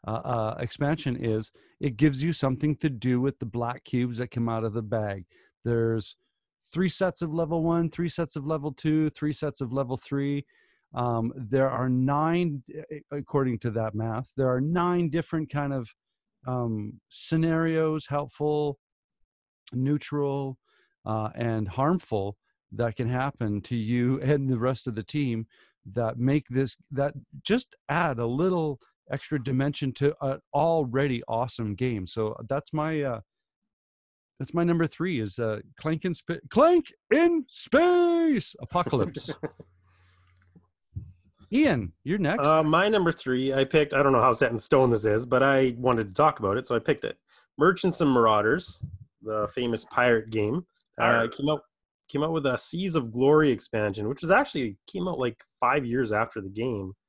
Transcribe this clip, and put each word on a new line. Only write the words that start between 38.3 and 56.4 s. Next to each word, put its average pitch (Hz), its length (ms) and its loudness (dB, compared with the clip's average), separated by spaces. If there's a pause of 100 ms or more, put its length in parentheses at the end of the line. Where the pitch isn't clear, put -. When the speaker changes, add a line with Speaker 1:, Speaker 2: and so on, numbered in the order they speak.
Speaker 1:
Apocalypse. 127 760 -2
Speaker 2:
<laughs> - 60 -16 (2000)
Speaker 1:
Ian, 196 400 2 (120)
you're 180 160 -2
next. 156 260 0
Speaker 2:
Uh, 160 160 6
my 160 280 4
number 190 220 2
three, 131 420 -2
I 135 120 4
picked, 147 300 2
I 139 80 4
don't 139 80 6
know 123 100 6
how 123 120 6
set 117 180 2
in 117 80 -4
stone 131 320 4
this 110 140 2
is, 110 200 2
but 123 160 2
I 135 360 4
wanted 120 320 2
to 92 40 -14
talk 147 260 4
about 104 180 0
it, 127 100 -6
so 120 80 0
I 117 40 2
picked - 260 -2
it. - 120 -8 (400)
Merchants 180 440 4
and 143 100 4
Marauders, 113 720 4 (400)
the 107 240 -4
famous 120 380 -4
pirate 117 440 2
game, 113 360 0 (360)
uh, 117 40 2
Speaker 3:
Arr. 117 240 4
Speaker 2:
came 139 200 -4
out, 151 120 0 (460)
came 143 160 -2
out 165 100 -2
with 147 120 -2
a 127 120 2
Seas 175 380 -4
of 120 160 -2
Glory 143 380 6
expansion, 107 580 -2
which 135 140 -6
was 165 80 -6
actually, 147 560 2
came - 220 -6
out, 175 100 -4
like, 123 260 -4 (160)
five 127 260 2
years 120 260 -2
after 110 280 -2
the 95 100 -10